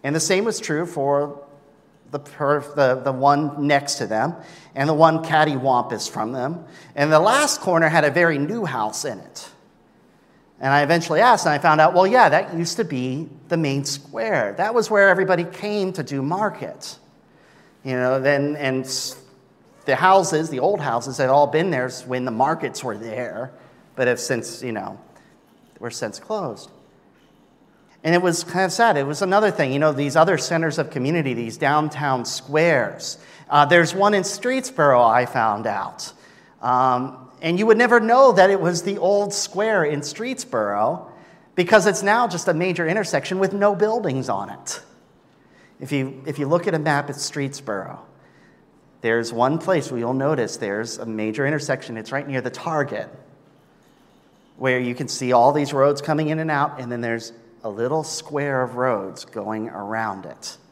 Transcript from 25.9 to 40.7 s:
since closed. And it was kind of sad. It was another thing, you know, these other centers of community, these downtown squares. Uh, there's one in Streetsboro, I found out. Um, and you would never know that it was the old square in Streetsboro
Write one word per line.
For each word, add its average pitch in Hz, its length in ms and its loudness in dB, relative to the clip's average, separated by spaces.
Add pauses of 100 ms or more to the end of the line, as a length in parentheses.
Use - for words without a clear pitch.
since 110 300 -10
closed. 160 500 -8 (1300)
And 165 100 2
it 175 80 4
was 170 220 0
kind 190 200 -2
of 180 80 -2
sad. 226 240 4
It 139 100 0
was 151 160 -6
another 202 280 2
thing, 135 220 -2
you 139 80 0
know, 156 120 4
these 139 220 -2
other 165 240 4
centers 160 400 -2
of 147 120 -4
community, 139 440 -2
these 113 240 -8
downtown 143 640 0
squares. 147 960 0 (320)
Uh, 147 160 6
there's 165 280 6
one 202 200 2
in 190 80 0
Streetsboro, 165 840 2
I 120 220 4
found 110 400 -2
out. - 460 -8 (500)
Um, 127 560 0 (240)
and 170 160 -2
you 214 80 0
would 220 100 6
never 240 240 4
know 240 320 6
that 190 160 8
it 196 100 2
was 170 240 -2
the 202 140 -4
old 202 380 0
square 202 500 -2
in 147 160 -2
Streetsboro 139 1080 -4 (440)